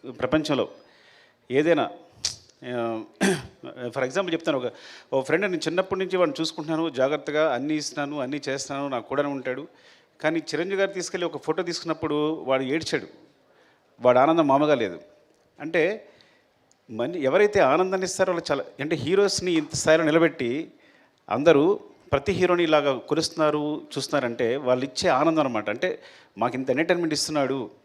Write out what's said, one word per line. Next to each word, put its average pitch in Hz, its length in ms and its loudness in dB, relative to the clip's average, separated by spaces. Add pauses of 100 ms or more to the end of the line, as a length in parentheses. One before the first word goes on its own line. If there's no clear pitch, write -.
(120)
ప్రపంచంలో 135 580 0 (800)
ఏదైనా. 151 380 2 (760)
ఆ, 117 380 -4 (800)
for 123 200 -6
example 170 280 -2
చెప్తాను, 160 240 -2
ఒక, 123 140 -4 (420)
ఓ 135 80 2
ఫ్రెండ్ 175 300 0
నేను 160 160 -4
చిన్నప్పటి 185 320 -2
నుంచి 185 180 -2
వాడిని 160 240 2
చూసుకుంటున్నాను, 160 480 -4
జాగ్రత్తగా 147 640 0
అన్నీ 143 220 -2
ఇస్తున్నాను, 147 460 -6
అన్నీ 139 280 -6
చేస్తున్నాను, 139 380 -6
నాకు 123 220 -6
కూడానే 143 200 0
ఉంటాడు. 135 380 -6 (540)
కానీ 160 180 0
చిరంజీవి 170 360 -4
గారు 190 160 0
తీసుకెళ్ళి 180 340 -6
ఒక 156 180 -6
ఫోటో 156 200 -2
తీసుకున్నప్పుడు 156 720 -2
వాడు 135 300 0
ఏడ్చాడు, 147 440 -4 (920)
వాడు 123 180 6
ఆనందం 160 280 4
మామూలుగా 143 280 4
లేదు. 95 240 -4 (600)
అంటే 170 500 -2 (840)
మని-, 127 280 -4
ఎవరైతే 196 400 2
ఆనందాన్ని 185 460 2
ఇస్తారో 185 280 0
వాళ్ళు 165 180 -4
చాలా, 139 120 -2 (160)
అంటే 156 160 -2
హీరోస్ని 180 560 0
ఇంత 156 240 0
స్థాయిలో 156 280 4
నిలబెట్టి 156 680 2 (580)
అందరూ 151 500 6 (320)
ప్రతి 143 200 0
హీరోని 175 320 2
ఇలాగా 143 340 4
కొలుస్తున్నారు, 151 840 -2 (160)
చూస్తున్నారంటే 123 580 -2
వాళ్ళు 127 300 0
ఇచ్చే 170 240 -2
ఆనందం 156 300 4
అనమాట. 120 300 0
అంటే 135 320 -4 (360)
మాకు 120 180 0
ఇంత 131 140 -4
ఎంటర్టైన్మెంట్ 165 440 2
ఇస్తున్నాడు 139 560 -2 (160)